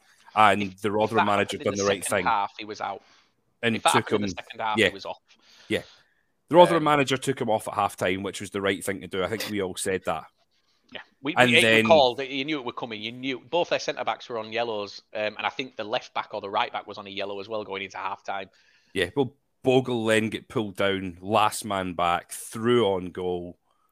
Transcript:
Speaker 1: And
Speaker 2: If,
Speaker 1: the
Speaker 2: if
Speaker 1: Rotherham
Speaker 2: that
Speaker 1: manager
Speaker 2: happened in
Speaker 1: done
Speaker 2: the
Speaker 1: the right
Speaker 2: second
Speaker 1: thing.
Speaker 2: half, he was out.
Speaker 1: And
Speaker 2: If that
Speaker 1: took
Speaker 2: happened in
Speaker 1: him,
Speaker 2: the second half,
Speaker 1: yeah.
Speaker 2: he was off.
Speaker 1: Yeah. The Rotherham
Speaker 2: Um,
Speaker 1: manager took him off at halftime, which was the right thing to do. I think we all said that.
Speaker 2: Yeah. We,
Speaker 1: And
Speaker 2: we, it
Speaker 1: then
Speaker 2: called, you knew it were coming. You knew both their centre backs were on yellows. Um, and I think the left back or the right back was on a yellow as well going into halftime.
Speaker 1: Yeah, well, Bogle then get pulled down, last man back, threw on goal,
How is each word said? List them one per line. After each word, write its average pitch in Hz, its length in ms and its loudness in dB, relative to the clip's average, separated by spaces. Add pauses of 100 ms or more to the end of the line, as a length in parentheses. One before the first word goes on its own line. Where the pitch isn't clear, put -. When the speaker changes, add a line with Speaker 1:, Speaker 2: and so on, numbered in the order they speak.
(360)
Speaker 1:
And 104 260 8
Speaker 2:
If, 95 200 -6
Speaker 1:
the 110 60 -2
Speaker 2:
if 101 60 0
Speaker 1:
Rotherham 107 320 2
Speaker 2:
that 104 60 2
Speaker 1:
manager 101 260 0
Speaker 2:
happened 98 40 -12
in 101 100 0
Speaker 1:
done 101 60 -4
Speaker 2:
the 98 60 -2
Speaker 1:
the 101 40 4
right 98 160 0
Speaker 2:
second 107 140 0
Speaker 1:
thing. 90 80 0
Speaker 2:
half, 104 320 0
he 110 60 -12
was 104 160 -12
out. 98 220 -8 (600)
Speaker 1:
And 117 120 2
Speaker 2:
If 104 80 -4
that 165 100 4
Speaker 1:
took 139 180 4
Speaker 2:
happened 104 140 2
in - 0 -
Speaker 1:
him, 95 120 -4
Speaker 2:
the - 80 -12
second - 160 -14
half, 107 180 -2
Speaker 1:
yeah. 101 100 6
Speaker 2:
he 90 60 0
was 98 120 -14
off. 85 120 -10 (500)
Speaker 1:
Yeah. 98 140 0 (640)
The 143 80 2
Rotherham 175 200 10
Speaker 2:
Um, 156 80 2
Speaker 1:
manager 147 320 2
took - 240 -4
him 117 100 -2
off 107 160 -2
at - 80 -8
halftime, 98 480 0
which 95 180 -8
was 101 100 -10
the 101 100 -4
right 98 240 0
thing 95 160 -4
to 90 80 -14
do. 95 160 -2
I 90 40 -2
think 107 220 -4
we 104 120 -2
all 92 120 -4
said 92 320 -2
that. 82 180 -2 (680)
Speaker 2:
Yeah. - 80 -14 (220)
We, 151 140 -4
Speaker 1:
And 123 140 6
Speaker 2:
we, 120 80 6
it 123 40 8
Speaker 1:
then 113 240 6
Speaker 2:
called, 127 360 6
you 135 220 -6
knew 151 160 -4
it 120 40 -10
were 120 80 -6
coming. 110 300 -10
You 110 100 -8
knew 127 280 -8
both 160 300 -2
their 139 100 0
centre 143 240 -6
backs 113 240 -6
were 120 100 -6
on 110 140 -8
yellows. 110 500 -4 (120)
Um, 107 220 -4
and 104 100 -4
I 101 40 0
think 131 260 -8
the 110 80 -8
left 117 300 -6
back 107 180 -6
or 104 80 -6
the 98 80 -8
right 113 240 -2
back 101 140 -8
was 104 120 -12
on 101 80 -14
a 98 40 -12
yellow 98 300 -8
as 98 80 -12
well 107 160 -6
going 98 180 -8
into 95 160 -12
halftime. 98 500 -8 (460)
Speaker 1:
Yeah, 90 220 0
well, 135 180 -2 (300)
Bogle 123 420 2
then 110 240 4
get 98 180 -10
pulled 104 280 -6
down, 95 440 -2
last 104 440 2
man 95 300 -4
back, 85 380 0
threw 117 540 0
on 92 240 -2
goal, 90 480 -6 (340)